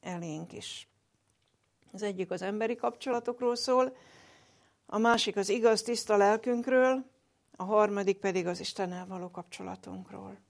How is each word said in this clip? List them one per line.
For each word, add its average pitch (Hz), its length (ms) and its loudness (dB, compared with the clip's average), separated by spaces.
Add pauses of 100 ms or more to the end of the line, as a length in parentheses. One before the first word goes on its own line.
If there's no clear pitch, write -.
elénk 170 520 -8
is. - 360 -14 (1040)
Az 190 100 -10
egyik 190 280 -4
az 185 120 -6
emberi 214 320 -2
kapcsolatokról 240 840 -2
szól, 254 400 2 (880)
a - 120 -4
másik 226 380 4
az 196 120 0
igaz, 220 340 4
tiszta 220 340 0
lelkünkről, 247 880 4 (520)
a 185 80 -6
harmadik 202 540 2
pedig 185 280 0
az 180 140 -4
Istennel 185 460 -6
való 180 240 -10
kapcsolatunkról. 190 1080 -12 (120)